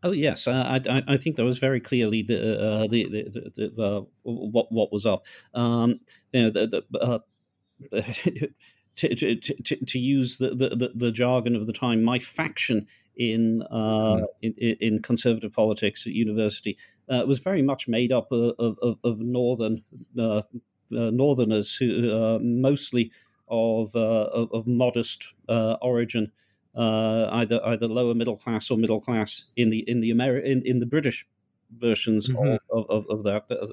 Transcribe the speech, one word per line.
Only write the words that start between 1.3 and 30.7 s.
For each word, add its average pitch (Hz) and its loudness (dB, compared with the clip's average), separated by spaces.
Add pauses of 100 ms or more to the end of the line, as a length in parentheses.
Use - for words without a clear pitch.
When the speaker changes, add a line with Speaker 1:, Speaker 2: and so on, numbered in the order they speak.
Speaker 1:
that 117 0
was 123 0
very 131 2
clearly 113 0
the, 110 0
uh, 107 0
the, 113 2
the, 107 -6
the, - -12
the, 107 -6
the, 104 -4 (180)
what, 113 -2
what 113 2
was 104 -2
up. 101 2 (280)
Um, 117 2 (320)
you 123 4
know, 113 6
the, 110 0
the, - -4
uh, 120 0 (720)
<laughs> 117 -2 (920)
to, - 0
to, 117 0
to, - -4
to 127 -2
use 131 2
the, 127 0
the, 127 0
the, 120 -2
the 117 0
jargon 120 2
of 107 -2
the 113 -4
time, 113 2
my 123 2
faction - -2 (280)
in, 113 0
uh, 110 2
Speaker 2:
Mm-hmm. 90 0 (200)
Speaker 1:
in, 110 -2
in, 113 0
in 110 0
conservative 113 0
politics 110 0
at 104 -8
university, 107 -2 (320)
uh, 123 0
was 131 2
very 185 0
much 135 -2
made 120 0
up 120 0
of, 120 2
of, 117 -2
of, 117 0
of 117 -2
northern, 120 -2 (340)
uh, 110 0
uh, 107 0 (480)
northerners 117 2
who, 117 0
uh, 113 2
mostly 120 0 (360)
of, 113 0
uh, 110 2
of, 117 -2
of 113 -4
modest, 123 0 (160)
uh, 113 2
origin, 117 0 (440)
uh, 110 2
either, 117 2
either 113 0
lower 117 0
middle 117 -2
class 113 -4
or 120 2
middle 110 2
class 110 -2 (100)
in 117 4
the, 110 -2
in 120 0
the 113 0
Ameri-, 127 2
in, 127 0
in 127 0